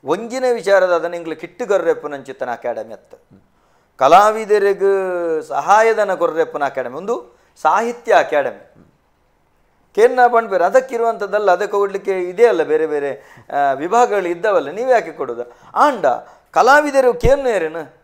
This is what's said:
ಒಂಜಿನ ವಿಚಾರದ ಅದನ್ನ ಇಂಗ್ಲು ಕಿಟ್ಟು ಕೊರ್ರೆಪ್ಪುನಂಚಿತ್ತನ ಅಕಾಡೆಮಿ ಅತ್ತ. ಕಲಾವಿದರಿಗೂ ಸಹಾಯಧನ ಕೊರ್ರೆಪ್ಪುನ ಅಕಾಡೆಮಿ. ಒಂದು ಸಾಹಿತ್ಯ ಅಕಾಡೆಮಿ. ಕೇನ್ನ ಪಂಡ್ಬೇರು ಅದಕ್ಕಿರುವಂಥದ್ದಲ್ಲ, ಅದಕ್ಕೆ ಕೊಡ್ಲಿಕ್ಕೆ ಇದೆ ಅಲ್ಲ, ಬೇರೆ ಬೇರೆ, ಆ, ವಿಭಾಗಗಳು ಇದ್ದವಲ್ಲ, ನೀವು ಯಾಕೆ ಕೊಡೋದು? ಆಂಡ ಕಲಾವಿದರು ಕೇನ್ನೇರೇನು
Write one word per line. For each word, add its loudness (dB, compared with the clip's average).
ಒಂಜಿನ -6
ವಿಚಾರದ 2
ಅದನ್ನ -2
ಇಂಗ್ಲು -10
ಕಿಟ್ಟು -12
ಕೊರ್ರೆಪ್ಪುನಂಚಿತ್ತನ -4
ಅಕಾಡೆಮಿ -8
ಅತ್ತ. -20
ಕಲಾವಿದರಿಗೂ 4
ಸಹಾಯಧನ 2
ಕೊರ್ರೆಪ್ಪುನ -2
ಅಕಾಡೆಮಿ. -6
ಒಂದು -10
ಸಾಹಿತ್ಯ 0
ಅಕಾಡೆಮಿ. -2
ಕೇನ್ನ 4
ಪಂಡ್ಬೇರು 2
ಅದಕ್ಕಿರುವಂಥದ್ದಲ್ಲ, 0
ಅದಕ್ಕೆ 0
ಕೊಡ್ಲಿಕ್ಕೆ -4
ಇದೆ 0
ಅಲ್ಲ, 2
ಬೇರೆ 0
ಬೇರೆ, -6
ಆ, 0
ವಿಭಾಗಗಳು 0
ಇದ್ದವಲ್ಲ, -2
ನೀವು -6
ಯಾಕೆ 0
ಕೊಡೋದು? -10
ಆಂಡ 2
ಕಲಾವಿದರು 4
ಕೇನ್ನೇರೇನು -2